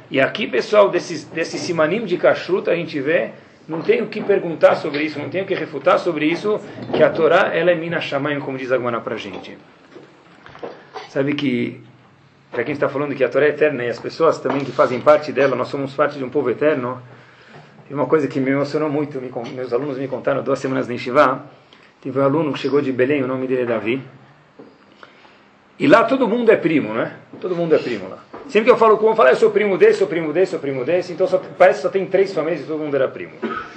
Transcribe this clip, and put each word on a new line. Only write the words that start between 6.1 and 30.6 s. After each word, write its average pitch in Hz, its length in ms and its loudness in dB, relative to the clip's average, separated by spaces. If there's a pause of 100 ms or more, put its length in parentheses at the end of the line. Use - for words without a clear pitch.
isso, 170 340 -2 (320)
que 156 120 2
a 143 80 6
Torá, 165 420 2
ela 180 160 2
é 175 60 4
mina 165 260 -4
shamayim, 143 380 -4
como 135 180 -8
diz 131 140 -8
a 127 60 2
Gemara 120 220 -4
pra 113 160 -6
gente. 101 400 -12 (1500)
Sabe 143 260 -2
que, 123 440 -2 (720)
já 117 120 -4
que 151 80 -4
a - 20 -4
gente 139 60 -8
tá 143 100 0
falando 139 240 -4
que 131 100 0
a 120 60 2
Torá 139 160 2
é 151 40 4
eterna, 143 340 0
e 120 60 -4
as 113 100 -6
pessoas 147 400 0
também 139 260 -2
que 131 60 -6
fazem 123 280 2
parte 147 320 4
dela, 131 240 2
nós 120 120 -4
somos 139 260 -6
parte 147 240 0
de 135 60 -8
um 123 80 -6
povo 131 180 0
eterno, 127 500 0 (880)
tem 135 80 -12
uma 147 120 0
coisa 156 200 4
que 135 120 -4
me 131 100 0
emocionou 143 400 0
muito, 139 320 -4
me 123 80 -10
con-, 123 240 -8
meus 127 180 -8
alunos 131 280 -2
me 135 80 -4
contaram 139 340 -2
duas 131 160 0
semanas 131 300 -2
na 120 60 -6
Yeshiva, 131 520 2 (560)
teve 135 180 -4
um 139 40 4
aluno 143 300 2
que - 40 -6
chegou 139 240 0
de 131 100 -2
Belém, 131 300 0
o 123 60 -2
nome 131 180 -4
dele 127 160 0
é 123 40 -2
Davi, 117 360 -2 (1800)
e - 80 -2
lá 202 180 8
todo 262 240 2
mundo 226 240 4
é 196 60 6
primo, 135 360 0
né? 143 200 -4 (260)
Todo 180 160 -6
mundo 165 180 2
é 143 40 8
primo 101 320 -6
lá. - 80 -14 (320)
Sempre 220 160 2
que 254 60 8
eu 226 60 4
falo 220 200 6
com 214 80 2
um, 220 40 4
eu 220 60 2
falo, 254 140 6
"Eu 233 60 6
sou 220 160 4
primo 202 260 0
desse, 208 220 6
sou 190 80 2
primo 160 260 -4
desse, 185 180 2
sou 165 80 -4
primo 135 240 -4